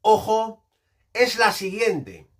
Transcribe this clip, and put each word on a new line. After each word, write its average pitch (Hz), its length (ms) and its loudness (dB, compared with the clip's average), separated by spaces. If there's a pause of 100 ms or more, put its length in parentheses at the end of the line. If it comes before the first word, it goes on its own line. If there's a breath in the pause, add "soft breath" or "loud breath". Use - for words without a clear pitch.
ojo, 220 600 0 (500)
es 247 240 0
la 214 140 4
siguiente. 185 760 -6 (100)